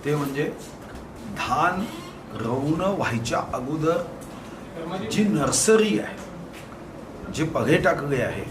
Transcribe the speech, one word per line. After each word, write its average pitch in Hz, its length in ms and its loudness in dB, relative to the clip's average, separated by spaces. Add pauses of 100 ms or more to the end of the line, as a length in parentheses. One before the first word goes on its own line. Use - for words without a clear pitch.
ते 147 100 2
म्हणजे 143 300 -2 (920)
धान 175 440 2 (540)
रवणं 151 580 2
व्हायच्या 120 460 0 (140)
अगोदर 156 420 2 (1120)
जी 214 140 4
नर्सरी 202 760 6
आहे, - 160 -4 (1200)
जे 151 100 0
पघे 139 340 4
टाकले 139 440 4
आहे 95 280 -2